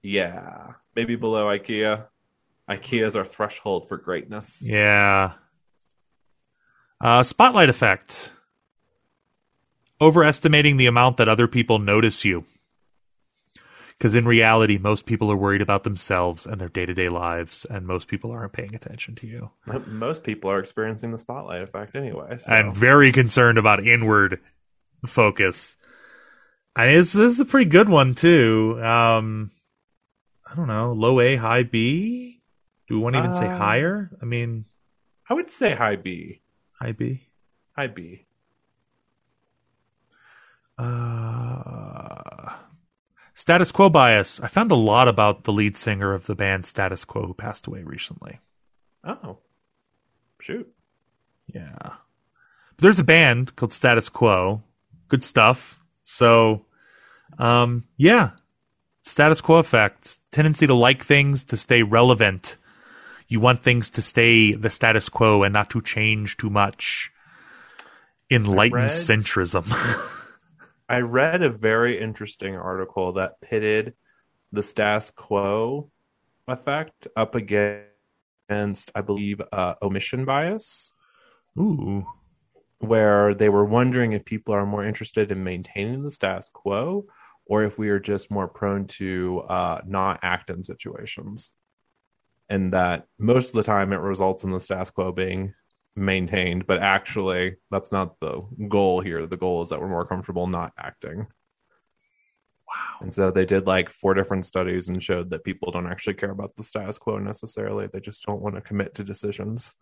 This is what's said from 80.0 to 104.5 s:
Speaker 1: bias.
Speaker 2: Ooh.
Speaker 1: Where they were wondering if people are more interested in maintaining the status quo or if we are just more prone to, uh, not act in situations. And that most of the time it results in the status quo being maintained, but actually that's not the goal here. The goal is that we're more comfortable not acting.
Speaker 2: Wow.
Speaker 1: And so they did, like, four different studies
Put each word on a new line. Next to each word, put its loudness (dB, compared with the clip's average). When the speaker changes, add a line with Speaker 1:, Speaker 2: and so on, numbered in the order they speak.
Speaker 1:
bias. -4
Speaker 2:
Ooh. -4
Speaker 1:
Where 4
they 2
were 4
wondering 2
if -6
people -6
are 0
more -6
interested -4
in -6
maintaining -8
the -10
status -8
quo -6
or 0
if -6
we -6
are 0
just -6
more -4
prone -6
to, -8
uh, -4
not -4
act -4
in -12
situations. -16
And -2
that 0
most 2
of -18
the 0
time 0
it -2
results -4
in -4
the -4
status -8
quo -6
being -6
maintained, -2
but 0
actually -2
that's -6
not -4
the -8
goal 2
here. -8
The -10
goal -4
is -10
that -8
we're -8
more -6
comfortable -6
not -6
acting. -14
Speaker 2:
Wow. -14
Speaker 1:
And -12
so 0
they 0
did, 0
like, 0
four -2
different -2
studies -6